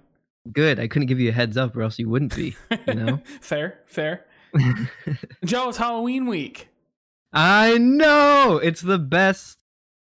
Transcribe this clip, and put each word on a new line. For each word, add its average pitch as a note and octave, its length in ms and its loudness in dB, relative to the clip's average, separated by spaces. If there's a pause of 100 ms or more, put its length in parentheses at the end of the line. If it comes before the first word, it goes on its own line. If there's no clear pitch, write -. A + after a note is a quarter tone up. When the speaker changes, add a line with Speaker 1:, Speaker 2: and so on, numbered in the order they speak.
(520)
Speaker 1:
Good. C#3+ 280 2
I - 80 -4
couldn't C#3 220 -2
give C3 100 0
you A#2+ 100 2
a A2+ 40 0
heads A#2 240 -2
up, B2+ 180 -2
or A2+ 80 -2
else A2 160 -4
you A2+ 100 -4
wouldn't C3 260 -2
be, - 200 -8 (320)
you C4 80 -2
know? A3+ 260 -4 (100)
Speaker 2:
<laughs> C#4+ 100 -20
Fair, D#3 440 -8
fair. D#3+ 400 -8 (560)
Speaker 1:
<laughs> - 640 -10
Speaker 2:
Joe, B3 240 -4
it's - 80 -10
Halloween A#3+ 480 -4
week. F3 440 -8 (640)
Speaker 1:
I G#3 440 4
know! C#4+ 880 4
It's E3 180 -2
the F#3 180 0
best F3+ 580 0 (440)